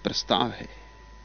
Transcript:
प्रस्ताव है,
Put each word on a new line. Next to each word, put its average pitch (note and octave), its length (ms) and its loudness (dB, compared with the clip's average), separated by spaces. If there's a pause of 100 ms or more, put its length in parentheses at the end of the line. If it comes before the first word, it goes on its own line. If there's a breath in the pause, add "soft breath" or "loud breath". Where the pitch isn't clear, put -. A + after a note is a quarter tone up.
प्रस्ताव - 480 4
है, - 180 -8 (560)